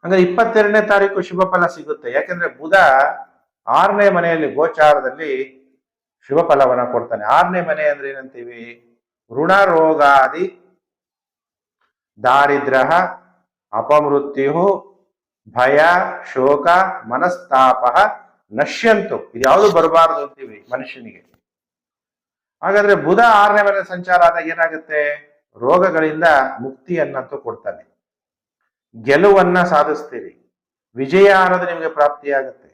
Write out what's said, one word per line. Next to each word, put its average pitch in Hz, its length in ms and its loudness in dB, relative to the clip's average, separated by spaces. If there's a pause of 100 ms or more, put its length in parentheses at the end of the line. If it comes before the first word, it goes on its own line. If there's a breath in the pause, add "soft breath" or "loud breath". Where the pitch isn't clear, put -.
ಹಂಗಾರೆ 185 180 2
ಇಪ್ಪತ್ತೆರಡನೇ 214 580 0
ತಾರೀಕು 196 400 0
ಶುಭ 185 340 -4
ಫಲ 175 120 0
ಸಿಗುತ್ತೆ. 147 460 -10
ಯಾಕಂದ್ರೆ 175 360 -4
ಬುಧ 160 260 -6 (920)
ಆರನೇ 196 440 2
ಮನೆಯಲ್ಲಿ 165 440 -2
ಗೋಚಾರದಲ್ಲಿ 143 1080 -2 (640)
ಶುಭ 156 260 0
ಫಲವನ್ನ 123 400 0
ಕೊಡ್ತಾನೆ. 117 320 -6
ಆರನೇ 175 360 0
ಮನೆ 151 280 -4
ಅಂದ್ರೆ 139 220 -6
ಏನಂತೀವಿ? 123 500 -18 (720)
ಋಣ 190 300 2
ರೋಗಾದಿ 160 960 2 (1600)
ದಾರಿದ್ರ್ಯ 139 560 0 (920)
ಅಪಮೃತ್ಯು 143 1200 -2 (540)
ಭಯ 135 320 2 (520)
ಶೋಕ 143 360 0 (400)
ಮನಸ್ತಾಪ 131 760 0 (680)
ನಶ್ಯಂತು, 151 840 -2
ಇದು 120 160 -2
ಯಾವುದು 180 260 4
ಬರಬಾರದು 160 500 2
ಅಂತೀವಿ 110 460 -20
ಮನುಷ್ಯನಿಗೆ. 120 640 -16 (1300)
ಹಾಗಾದ್ರೆ 202 320 2
ಬುಧ 170 260 0
ಆರನೇ 208 420 4
ಮನೆ 196 260 -2
ಸಂಚಾರ 180 340 0
ಆದಾಗ 170 260 2
ಏನಾಗುತ್ತೆ? 156 840 -6 (220)
ರೋಗಗಳಿಂದ 160 680 -2 (360)
ಮುಕ್ತಿಯನ್ನಂತೂ 139 800 -8
ಕೊಡ್ತಾನೆ, - 560 -14 (1080)
ಗೆಲುವನ್ನ 180 600 4
ಸಾಧಿಸ್ತೀರಿ, 151 1000 -4 (320)
ವಿಜಯ 151 380 2
ಅನ್ನೋದು 185 340 0
ನಿಮಗೆ 160 220 -8
ಪ್ರಾಪ್ತಿಯಾಗುತ್ತೆ. 143 840 -4